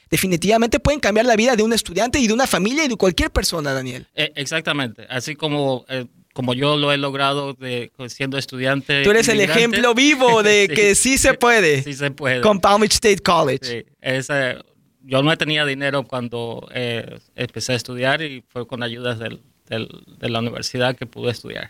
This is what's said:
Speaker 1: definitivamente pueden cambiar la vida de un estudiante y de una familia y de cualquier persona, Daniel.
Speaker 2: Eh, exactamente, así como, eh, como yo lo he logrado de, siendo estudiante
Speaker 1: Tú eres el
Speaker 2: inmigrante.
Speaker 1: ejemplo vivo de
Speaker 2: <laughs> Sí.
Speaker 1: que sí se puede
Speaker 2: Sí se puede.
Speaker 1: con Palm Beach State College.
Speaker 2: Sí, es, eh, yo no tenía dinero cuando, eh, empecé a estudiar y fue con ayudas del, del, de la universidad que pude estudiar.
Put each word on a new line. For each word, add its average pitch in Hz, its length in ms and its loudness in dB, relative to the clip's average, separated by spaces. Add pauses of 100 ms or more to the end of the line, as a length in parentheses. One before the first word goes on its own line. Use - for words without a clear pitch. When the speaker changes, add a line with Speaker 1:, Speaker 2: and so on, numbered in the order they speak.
Speaker 1:
definitivamente 190 720 0
pueden 285 200 0
cambiar 214 280 2
la 240 80 4
vida 233 200 4
de 208 60 2
un 220 100 2
estudiante 214 460 -2
y 262 80 2
de 214 80 2
una 254 140 2
familia 233 380 0
y - 20 0
de 247 80 -2
cualquier 196 340 0
persona, 165 420 -4
Daniel. 131 440 -8
Speaker 2:
Eh, 151 180 -2
exactamente, 143 760 -6
así 127 280 -8
como, 143 520 -2
eh, 131 200 -8 (260)
como 127 220 -4
yo 147 220 0
lo 143 160 0
he 143 40 0
logrado 139 560 -2
de, 123 380 -8 (160)
siendo 135 320 -6
estudiante 135 640 -2
Speaker 1:
Tú 202 80 6
eres 220 160 4
el 226 80 2
Speaker 2:
inmigrante. 208 240 2
Speaker 1:
ejemplo 233 340 2
vivo 262 480 4
de 208 240 6
Speaker 2:
<laughs> 185 40 0
Sí. 147 60 -4
Speaker 1:
que 202 200 4
sí 262 240 2
se 262 160 4
puede 190 480 4
Speaker 2:
Sí 143 100 -8
se 139 160 -4
puede. 131 320 -2
Speaker 1:
con 208 180 4
Palm 208 220 4
Beach 202 120 2
State 196 260 2
College. 160 440 2
Speaker 2:
Sí, 120 220 -8 (160)
es, 131 300 -4
eh, 127 260 -2 (500)
yo 131 140 0
no 156 160 2
tenía 151 280 -2
dinero 139 380 -2
cuando, 120 680 -8
eh, 117 460 -6 (160)
empecé 120 380 -6
a - 20 0
estudiar 127 480 -2
y 135 260 -10
fue 123 160 -10
con 120 160 -10
ayudas 120 380 -6
del, 113 200 -10 (280)
del, 113 200 -6 (300)
de 123 120 -6
la 117 100 -2
universidad 120 560 -2
que 127 100 -12
pude 117 240 -8
estudiar. - 400 -8